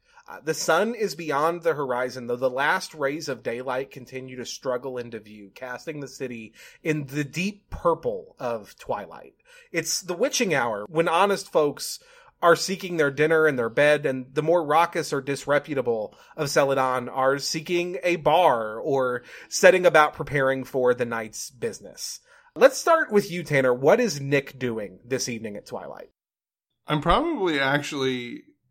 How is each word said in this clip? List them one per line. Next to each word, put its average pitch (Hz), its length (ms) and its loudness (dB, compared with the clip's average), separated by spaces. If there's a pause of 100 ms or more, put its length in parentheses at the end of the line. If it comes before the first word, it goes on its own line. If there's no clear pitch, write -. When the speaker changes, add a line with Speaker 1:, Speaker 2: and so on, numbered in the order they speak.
(280)
Speaker 1:
Uh, 90 140 -16
the 156 120 -2
sun 196 420 0
is 185 180 -4
beyond 160 480 -2
the 160 120 2
horizon, 127 520 -4
though 120 80 -2
the 127 160 0
last 147 440 -2
rays 147 340 -4
of 120 160 -8
daylight 127 480 -6
continue 131 420 -14
to 123 100 -10
struggle 127 540 -6
into 117 220 -10
view, 104 340 -20
casting 127 460 -12
the 135 80 -10
city 117 440 -12 (300)
in 151 240 -2
the 143 160 -6
deep 180 480 -8
purple 139 680 -2
of 117 360 -8
twilight. 98 580 -10 (360)
It's - 300 -4
the 180 160 -8
witching 226 360 0
hour, 117 360 0
when 170 180 2
honest 190 460 2
folks - 480 0 (420)
are 170 140 8
seeking 180 400 -4
their 143 160 2
dinner 156 340 4
and 143 100 4
their 117 120 0
bed, 147 360 4
and 131 300 -2
the 151 80 -2
more 165 220 4
raucous 160 480 2
or 139 80 -2
disreputable 135 1000 -2 (180)
of 147 140 -4
Celadon 131 580 2
are 131 300 2
seeking 175 640 -4
a 175 140 0
bar 139 640 2
or 131 420 0 (260)
setting 180 380 6
about 151 280 6
preparing 135 500 -2
for 127 280 2
the 120 140 0
night's 113 460 -8
business. 110 680 -10 (380)
Let's 226 220 6
start 320 340 2
with 202 180 2
you, 170 140 -6
Tanner. 131 280 2
What 147 280 4
is 165 200 -2
Nick 139 380 -2
doing 110 460 -6
this 123 240 -4
evening 107 280 -8
at 90 100 -16
twilight? 76 440 -14 (800)
Speaker 2:
I'm 147 120 0
probably 190 600 0
actually 135 840 -2 (280)